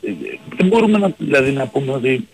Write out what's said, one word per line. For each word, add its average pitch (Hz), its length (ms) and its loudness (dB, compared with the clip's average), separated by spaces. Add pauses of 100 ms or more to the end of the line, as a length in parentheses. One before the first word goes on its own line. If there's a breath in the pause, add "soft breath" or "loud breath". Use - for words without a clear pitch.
ε, - 120 -6 (440)
δεν 185 100 2
μπορούμε 214 300 4
να, 196 200 2
δηλαδή, 139 340 2
να 135 160 -2
πούμε 135 260 -4
ότι 127 400 -2